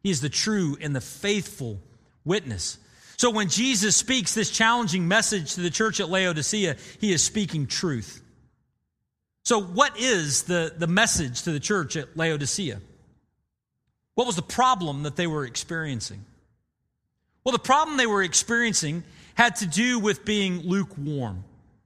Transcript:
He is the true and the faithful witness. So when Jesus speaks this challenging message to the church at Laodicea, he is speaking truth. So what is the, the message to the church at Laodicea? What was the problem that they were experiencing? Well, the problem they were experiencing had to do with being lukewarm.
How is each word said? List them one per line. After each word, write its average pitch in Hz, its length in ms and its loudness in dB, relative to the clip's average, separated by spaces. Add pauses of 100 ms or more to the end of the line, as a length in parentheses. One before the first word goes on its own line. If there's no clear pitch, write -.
He 196 80 0
is 139 120 0
the 147 80 -2
true 185 500 0
and 147 160 -4
the 123 60 -2
faithful 151 760 -4 (460)
witness. 147 540 -4 (380)
So 247 120 4
when 214 220 0
Jesus 214 460 2
speaks 247 360 0
this 214 180 0
challenging 226 560 2
message 196 480 0
to 180 60 -6
the 175 80 -2
church 220 320 0
at 170 80 -2
Laodicea, 180 680 0 (240)
he 208 120 2
is 160 100 4
speaking 165 440 -2
truth. - 560 -4 (1200)
So 226 160 2
what 202 380 0
is 185 460 2
the, 170 300 0
the 170 120 -2
message 175 560 2
to 175 80 -2
the 147 100 -2
church 170 360 -2
at 143 200 -8
Laodicea? 151 640 -2 (1300)
What 254 120 2
was 196 100 -2
the 170 60 -4
problem 175 600 2
that 147 140 -6
they 175 100 0
were 151 180 -2
experiencing? 123 800 -6 (1200)
Well, 262 80 2
the 233 60 2
problem 302 400 4
they 240 80 4
were 202 160 2
experiencing 175 840 0 (300)
had 240 220 4
to 202 100 -2
do 233 320 2
with 208 260 0
being 196 380 0
lukewarm. 143 840 -2 (420)